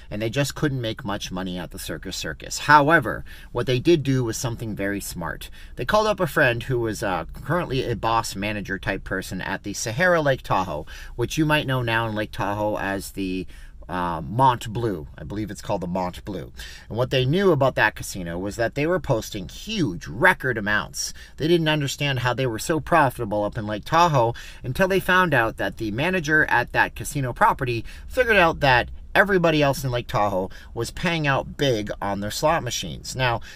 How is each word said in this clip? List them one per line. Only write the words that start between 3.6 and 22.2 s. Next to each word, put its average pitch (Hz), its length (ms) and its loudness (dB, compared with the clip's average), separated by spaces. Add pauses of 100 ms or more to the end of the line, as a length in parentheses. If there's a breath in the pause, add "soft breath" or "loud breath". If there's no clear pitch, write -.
they 127 140 2
did 160 240 4
do 131 200 2
was 113 140 -2
something 117 360 -6
very 98 280 -4
smart. - 480 -8 (260 loud breath)
They - 80 -6
called 214 240 4
up 202 140 0
a 175 60 2
friend 120 360 2
who 127 160 0
was, 110 240 -2
uh, 90 300 -2
currently 147 500 -2
a 113 140 -2
boss 113 400 0
manager 98 400 -4
type 98 260 -4
person 95 380 -4
at 92 220 -6
the 101 100 -8
Sahara 160 480 2
Lake 139 220 2
Tahoe, 85 420 -2 (300 loud breath)
which 120 240 -2
you 160 60 4
might 151 200 4
know 131 160 0
now 113 260 2
in 110 60 -4
Lake 107 180 -4
Tahoe 104 460 -2
as 98 360 -4
the, 92 340 -4 (420 loud breath)
uh, 87 320 -4
Mont 117 500 2
Bleu. 98 360 -4 (100)
I 82 60 -14
believe 101 260 -8
it's 101 120 -12
called 101 200 -4
the 90 60 -6
Mont 90 360 -4
Bleu. 82 280 -10 (360 loud breath)
And 107 120 -6
what 127 100 0
they 131 160 2
knew 185 260 4
about 135 240 4
that 113 200 4
casino 85 420 -8
was 95 180 -6
that 113 200 0
they 143 100 0
were 160 140 0
posting 110 500 -2
huge 170 580 -4
record 143 480 2
amounts. 104 600 -2 (220 loud breath)
They 147 100 -2
didn't 165 200 4
understand 143 520 0
how 123 160 0